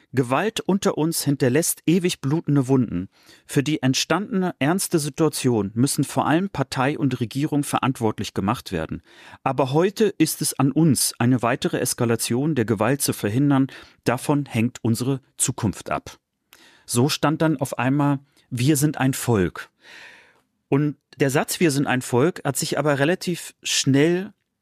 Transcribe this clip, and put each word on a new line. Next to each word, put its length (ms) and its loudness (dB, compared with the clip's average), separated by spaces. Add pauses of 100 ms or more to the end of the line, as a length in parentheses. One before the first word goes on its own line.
(140)
Gewalt 480 0
unter 360 0
uns 260 -2
hinterlässt 640 0
ewig 340 2
blutende 480 0
Wunden. 400 0 (380)
Für 180 0
die 180 -2
entstandene 800 -2
ernste 400 0
Situation 760 0
müssen 320 0
vor 200 -2
allem 240 0
Partei 480 -2
und 240 -2
Regierung 420 -2
verantwortlich 680 -2
gemacht 400 -2
werden. 300 -6 (400)
Aber 280 0
heute 340 2
ist 360 0
es 160 -4
an 140 2
uns, 460 2
eine 240 2
weitere 380 0
Eskalation 760 -2
der 100 0
Gewalt 360 0
zu 100 0
verhindern. 560 2 (380)
Davon 400 0
hängt 360 -2
unsere 380 -2 (180)
Zukunft 540 -4
ab." 260 -8 (680)
So 240 0
stand 320 -2
dann 160 2
auf 200 -6
einmal, 420 0 (300)
"Wir 280 2
sind 200 0
ein 160 0
Volk." 560 0 (1000)
Und 260 2 (240)
der 100 2
Satz, 300 -2
"Wir 120 4
sind 160 0
ein 140 0
Volk", 440 0
hat 100 -2
sich 240 -4
aber 200 0
relativ 540 -2 (100)
schnell 680 2 (300)